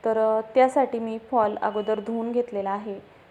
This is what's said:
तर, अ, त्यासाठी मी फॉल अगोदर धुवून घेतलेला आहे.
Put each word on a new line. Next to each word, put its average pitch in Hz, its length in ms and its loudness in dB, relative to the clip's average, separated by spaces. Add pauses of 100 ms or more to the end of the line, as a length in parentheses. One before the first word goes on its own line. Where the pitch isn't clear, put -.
तर, 220 120 2
अ, 220 240 2 (140)
त्यासाठी 254 440 4
मी 226 180 -6
फॉल 220 400 0
अगोदर 214 420 -2
धुवून 226 320 -4
घेतलेला 208 400 -2
आहे. 202 480 -10 (120)